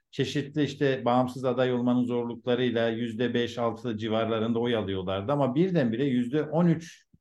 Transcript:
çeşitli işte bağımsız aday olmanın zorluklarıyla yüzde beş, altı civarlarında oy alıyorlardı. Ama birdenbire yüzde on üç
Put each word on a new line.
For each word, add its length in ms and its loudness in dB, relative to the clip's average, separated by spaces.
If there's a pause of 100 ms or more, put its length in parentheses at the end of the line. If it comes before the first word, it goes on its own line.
(100)
çeşitli 520 -2
işte 420 0
bağımsız 400 2
aday 280 2
olmanın 320 2
zorluklarıyla 840 0
yüzde 460 -2
beş, 240 -2
altı 400 -2
civarlarında 600 0
oy 180 2
alıyorlardı. 560 -2
Ama 220 0
birdenbire 500 2
yüzde 380 0
on 240 2
üç 380 0 (160)